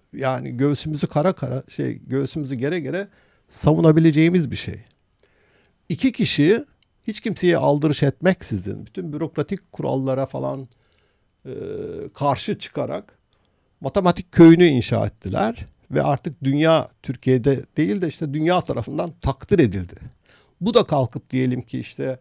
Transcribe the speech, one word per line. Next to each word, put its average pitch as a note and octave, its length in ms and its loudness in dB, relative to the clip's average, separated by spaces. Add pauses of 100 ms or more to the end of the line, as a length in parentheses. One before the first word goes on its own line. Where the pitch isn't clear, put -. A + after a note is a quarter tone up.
(120)
yani C3 440 -6
göğsümüzü C#3+ 500 -2
kara E3 260 0
kara, C3 360 -6
şey, B2+ 380 -6
göğsümüzü C3+ 480 -4
gere D3 260 -4
gere E3+ 280 -6 (400)
savunabileceğimiz D#3+ 1000 4
bir F#2+ 60 -8
şey. - 280 -10 (1040)
İki A3+ 240 0
kişi G3+ 520 2 (420)
hiç A3 140 -8
kimseye F3 360 0
aldırış C#3+ 460 2
etmeksizin A2 840 -2
bütün E3+ 260 -12
bürokratik D#3 600 -8
kurallara C3 540 -4
falan, C3+ 420 -10 (800)
e, C3 60 -14 (640)
karşı C#3+ 440 -2
çıkarak C#3+ 600 -10 (600)
matematik F3+ 520 -2
köyünü E3+ 340 10
inşa A#2 400 0
ettiler D3+ 600 -6 (240)
ve - 120 -2
artık C#3 420 -4
dünya, D3+ 440 2 (140)
Türkiye'de C3 640 0 (120)
değil F#3 240 0
de E3+ 80 -2
işte C#3+ 260 -8
dünya E3 260 0
tarafından C#3 600 -6
takdir - 380 0
edildi. F#2+ 360 0 (680)
Bu G3 140 -2
da A3+ 100 6
kalkıp - 460 -2
diyelim B2+ 320 -2
ki - 160 -10
işte C3 420 -8